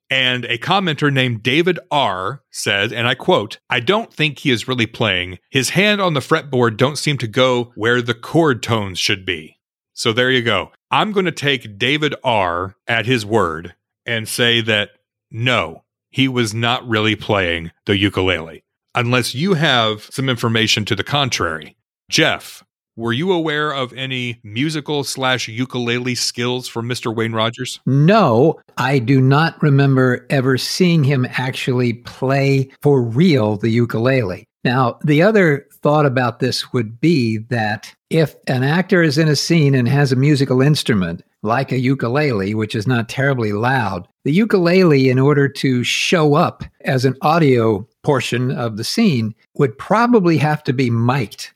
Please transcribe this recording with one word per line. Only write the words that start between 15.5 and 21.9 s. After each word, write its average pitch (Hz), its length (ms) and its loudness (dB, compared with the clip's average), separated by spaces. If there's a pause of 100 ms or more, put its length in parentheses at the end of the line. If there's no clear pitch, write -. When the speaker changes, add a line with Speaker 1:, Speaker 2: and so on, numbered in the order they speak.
Speaker 1:
he 135 180 0
was 123 240 -2
not 117 340 -4
really 110 300 0
playing 85 540 -2 (160)
the 104 100 0
ukulele, 92 680 -2 (300)
unless 123 400 0
you 175 200 0
have 120 560 0
some 135 180 -4
information 113 580 0
to - 80 -2
the - 100 -4
contrary. 95 720 -4 (340)